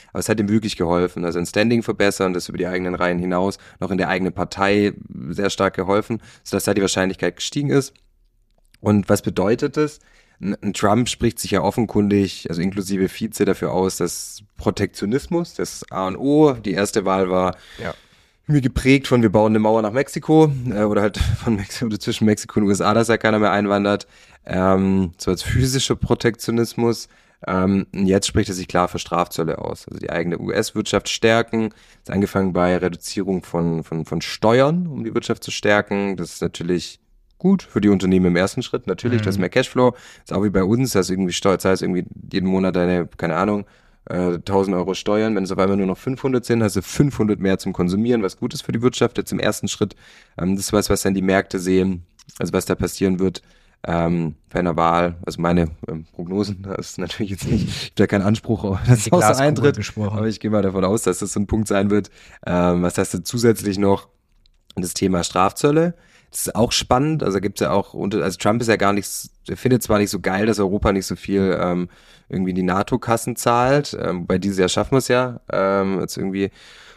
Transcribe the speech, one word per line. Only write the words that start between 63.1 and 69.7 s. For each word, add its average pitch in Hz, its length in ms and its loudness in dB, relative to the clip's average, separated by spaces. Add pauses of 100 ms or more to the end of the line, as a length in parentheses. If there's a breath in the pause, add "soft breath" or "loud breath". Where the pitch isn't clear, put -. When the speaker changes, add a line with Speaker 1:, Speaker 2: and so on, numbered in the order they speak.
Speaker 1:
du 87 80 -4
zusätzlich 104 560 2
noch? 98 300 2 (640)
Das 90 180 -6
Thema 92 300 0
Strafzölle. 147 720 0 (340 soft breath)
Das - 180 -8
ist - 80 -8
auch 117 160 2
spannend. 143 520 0
Also 95 180 0
gibt's 101 180 -6
ja 76 120 0
auch 98 220 -2
unter-, 98 300 -2
also 90 140 -4
Trump 110 240 0
ist 113 80 0
ja 107 80 4
gar 101 160 2
nichts, - 380 -6 (180)
er 95 80 -6
findet 127 260 2